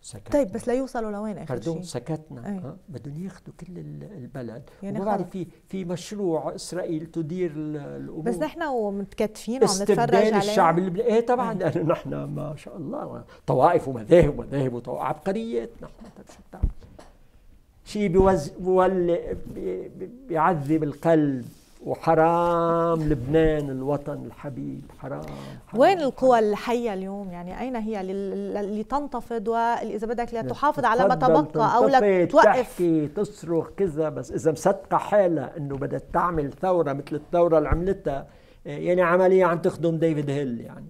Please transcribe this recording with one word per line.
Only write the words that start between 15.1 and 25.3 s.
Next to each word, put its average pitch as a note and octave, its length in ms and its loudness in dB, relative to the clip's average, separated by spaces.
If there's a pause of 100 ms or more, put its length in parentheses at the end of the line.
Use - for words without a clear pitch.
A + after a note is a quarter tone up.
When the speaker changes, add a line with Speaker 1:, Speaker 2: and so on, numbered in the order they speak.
Speaker 1:
نحن. - 100 -18 (240)
طيب، - 120 -20
شو - 100 -20 (100)
بتعمل؟ - 200 -4 (1160)
شيء G#3 240 -2
بيوز-، F#3 420 4 (100)
بيولي-، F#3 760 2 (180)
بي-، F#3 340 -8
بي-، F#3 220 -14 (180)
بيعذب D#3 540 2
القلب، C#3+ 640 2 (420)
وحرام E3+ 1160 2
لبنان D3+ 680 2
الوطن C#3 540 -6
الحبيب، C#3 580 -12 (160)
حرام، C#3+ 240 -10 (440)